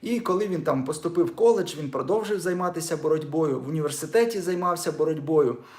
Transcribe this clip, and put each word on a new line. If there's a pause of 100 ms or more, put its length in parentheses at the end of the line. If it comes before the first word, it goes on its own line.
І
коли
він
там
поступив
в
коледж,
він
продовжив
займатися
боротьбою,
в
університеті
займався
боротьбою. (220)